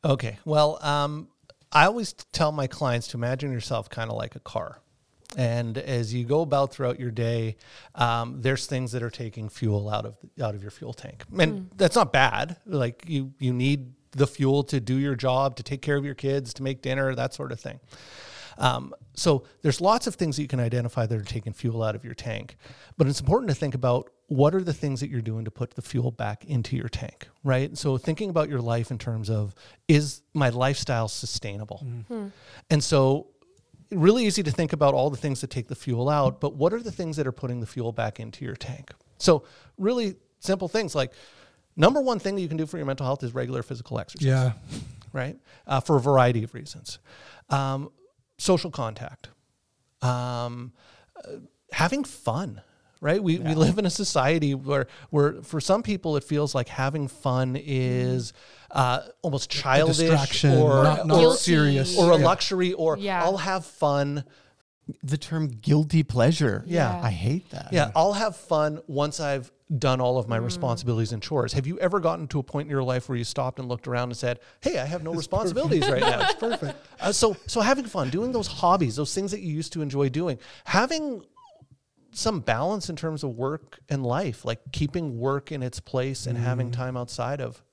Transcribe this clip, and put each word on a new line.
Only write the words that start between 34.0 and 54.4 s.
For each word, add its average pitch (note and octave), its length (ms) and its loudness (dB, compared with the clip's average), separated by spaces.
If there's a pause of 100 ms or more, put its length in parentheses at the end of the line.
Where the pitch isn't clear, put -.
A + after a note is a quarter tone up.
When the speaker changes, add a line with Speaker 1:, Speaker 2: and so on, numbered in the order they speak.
Speaker 1:
easy G3+ 180 2
to D3 80 0
think D#3+ 220 0
about C#3+ 200 4
all C3+ 160 2
the C3 80 -4
things C3+ 240 -4
that C3+ 80 -8
take A#2+ 180 -6
the A#2+ 80 -8
fuel B2 340 -2
out, C#3 300 2
but C#3+ 160 -4
what D#3+ 180 2
are A#3+ 80 -4
the A3+ 100 -8
things D#3+ 260 -6
that D3 100 -2
are B2+ 40 -2
putting B2 280 -6
the A2 80 -6
fuel A#2 240 -6
back A2+ 280 -4
into A2+ 260 -12
your B2+ 100 -8
tank? - 360 -12 (260)
So D#3+ 260 6 (340)
really G#3+ 380 0 (240)
simple F#3+ 280 -2
things, G3 280 -2
like, C3 160 0 (640)
number B3+ 260 6
one B3 180 2
thing G3 160 -2
that F#3+ 60 -2
you E3+ 60 -4
can D#3+ 100 -4
do D#3+ 80 -2
for E3+ 120 -10
your D3+ 100 -6
mental C3+ 180 -4
health C3+ 180 -2
is A#2 120 -6
regular B2+ 280 -4
physical A#2+ 360 -8
exercise. C#3+ 280 -6
Speaker 3:
Yeah. C3 260 4 (580)
Speaker 1:
Right? C3+ 260 -6 (300)
Uh, C3+ 120 0
for D3+ 180 2
a - 40 6
variety B2 420 4
of - 120 -10
reasons. - 420 -16 (540)
Um, C#3 400 -2 (480)
social F3+ 320 0
contact. - 580 -10 (720)
Um, B2 720 -4 (500)
uh, - 100 -16 (380)
having C4 320 0
fun, - 580 -6 (380)
right? E3+ 240 0
We, E3+ 160 2
we E3 120 -4
Speaker 4:
Yeah. D#3 40 0
Speaker 1:
live E3+ 220 4
in G#3 80 0
a F3+ 40 2
society D3+ 680 2